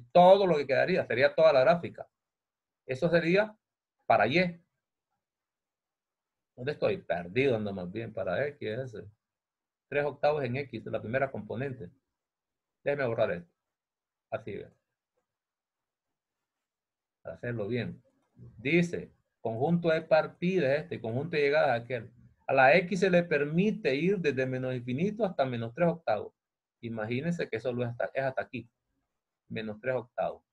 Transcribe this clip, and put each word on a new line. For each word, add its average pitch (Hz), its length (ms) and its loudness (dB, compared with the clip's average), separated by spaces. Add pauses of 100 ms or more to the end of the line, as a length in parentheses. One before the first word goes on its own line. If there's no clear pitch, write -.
todo 190 420 8
lo 170 100 2
que 143 100 -2
quedaría, 131 400 0
sería 131 280 2
toda 160 180 6
la 131 80 6
gráfica. 165 480 0 (760)
Eso 135 240 -2
sería 175 440 2 (520)
para 110 200 4
Y. 175 320 0 (2000)
¿Dónde 127 160 -6
estoy? 110 300 -2
Perdido 95 540 -2
ando 104 180 -6
más 90 180 -10
bien 110 220 -10
para 98 340 -4
X 113 220 -10
ese. 110 480 -12 (720)
tres 143 160 -4
octavos 147 400 -2
en 123 120 -4
X, 139 300 -8
la 113 140 -6
primera 131 300 -2
componente. 113 600 -10 (920)
Déjeme 139 220 -2
borrar 113 260 0
esto. 87 180 -10 (800)
Así, 107 260 -8
ve. - 120 -14 (2500)
Para 82 140 -14
hacerlo 117 320 -6
bien. 120 340 -6 (560)
Dice, 143 520 0 (300)
conjunto 165 500 0
de 160 120 2
partidas 160 760 2
este, 120 220 -8
conjunto 135 360 -4
de 147 60 2
llegadas 143 380 2
aquel. 120 300 -8 (360)
A 131 60 -2
la 135 240 8
X 180 240 0
se 190 100 4
le 175 140 6
permite 160 680 0
ir 180 240 0
desde 131 280 0
menos 127 280 -4
infinito 151 500 -4
hasta 175 200 -2
menos 117 300 -4
tres 170 140 2
octavos. 107 440 -4 (480)
Imagínense 120 680 -4
que 113 120 -6
solo 123 220 -4
es 120 80 -4
hasta, - 240 -6
es 135 100 -2
hasta 131 180 -4
aquí. 120 260 -12 (800)
Menos 110 320 -10
tres 127 140 -4
octavos. 98 480 -6 (100)